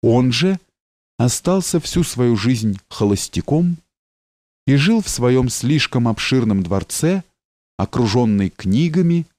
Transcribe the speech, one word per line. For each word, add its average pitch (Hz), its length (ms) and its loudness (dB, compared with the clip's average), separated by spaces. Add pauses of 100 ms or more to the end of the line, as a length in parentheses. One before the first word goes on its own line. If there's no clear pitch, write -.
Он 123 300 2
же 180 260 0 (600)
остался 170 600 0
всю 175 240 -2
свою 120 340 0
жизнь 110 520 -2
холостяком 143 880 0 (880)
и 135 80 4
жил 196 280 2
в - 60 -8
своем 123 400 0
слишком 123 600 0
обширном 110 540 0
дворце, 123 600 -2 (540)
окруженный 104 760 0
книгами 170 760 0 (120)